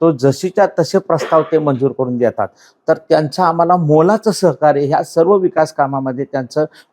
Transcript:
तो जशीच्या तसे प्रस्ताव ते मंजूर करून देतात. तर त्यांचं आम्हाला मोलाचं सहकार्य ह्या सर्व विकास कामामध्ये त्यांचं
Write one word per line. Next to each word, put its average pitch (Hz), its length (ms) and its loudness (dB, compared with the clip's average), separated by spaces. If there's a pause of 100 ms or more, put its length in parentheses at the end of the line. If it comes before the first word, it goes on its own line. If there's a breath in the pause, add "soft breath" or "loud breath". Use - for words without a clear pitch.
तो 165 100 4
जशीच्या 147 560 -2 (120)
तसे 175 180 -2
प्रस्ताव 160 440 0
ते 156 160 -2
मंजूर 135 340 -2
करून 127 260 -4
देतात. 110 300 -2 (400 soft breath)
तर 160 100 2
त्यांचं 156 460 -2
आम्हाला 170 320 2
मोलाचं 180 560 2
सहकार्य 147 500 0
ह्या 147 220 -2
सर्व 170 320 2
विकास 175 380 0
कामामध्ये 135 520 -4
त्यांचं 135 400 -4 (280 soft breath)